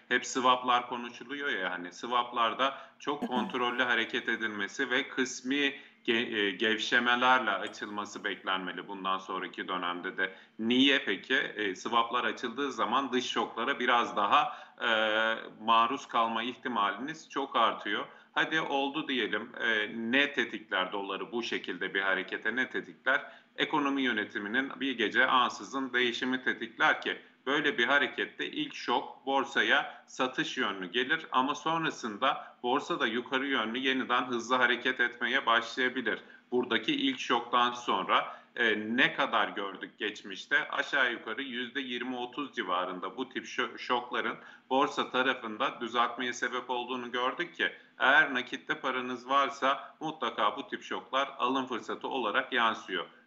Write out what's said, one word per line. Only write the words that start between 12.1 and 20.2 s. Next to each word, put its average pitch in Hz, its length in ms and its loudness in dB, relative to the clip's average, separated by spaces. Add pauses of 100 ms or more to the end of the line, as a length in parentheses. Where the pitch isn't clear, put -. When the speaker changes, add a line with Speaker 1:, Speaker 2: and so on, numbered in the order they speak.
Speaker 1:
açıldığı 120 480 -4
zaman 117 400 0
dış 123 180 0
şoklara 117 480 -2
biraz 120 380 2
daha, 113 400 4 (260)
e, 120 60 2 (760)
maruz 117 440 4
kalma 113 340 2
ihtimaliniz 123 880 -4
çok 139 260 -2
artıyor. 110 480 2 (280)
Hadi 156 280 2
oldu 139 480 0
diyelim, 117 520 0
e, 110 360 2
ne 131 360 2